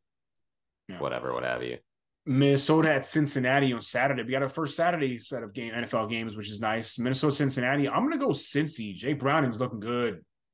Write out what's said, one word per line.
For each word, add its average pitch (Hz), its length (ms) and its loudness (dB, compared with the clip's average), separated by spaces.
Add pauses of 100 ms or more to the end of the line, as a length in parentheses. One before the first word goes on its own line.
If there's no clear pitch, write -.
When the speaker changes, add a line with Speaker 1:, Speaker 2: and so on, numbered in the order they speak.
(880)
Speaker 1:
Yeah. 90 120 -12
Speaker 2:
whatever, 64 320 -4
what 62 120 -2
have 62 180 -2
you. 62 160 -6 (480)
Speaker 1:
Minnesota 139 680 4
at 135 140 0
Cincinnati 139 680 2
on 113 80 -4
Saturday. 123 440 0
We 123 80 -6
got 131 100 0
our 135 60 0
first 147 280 -6
Saturday 156 440 0
set 117 220 -8
of 104 120 -12
game, 117 200 -8
N 120 100 -4
F 113 100 -4
L 110 120 0
games, 113 300 -4
which 104 140 -8
is 107 100 -8
nice. 110 380 -2
Minnesota, 131 360 2
Cincinnati. 135 540 2
I'm 135 140 0
gonna 302 160 0
go 262 120 2
Cincy. 139 640 -2
Jake 123 260 -4
Browning's 135 400 2
looking 117 200 -4
good. 117 440 -2 (300)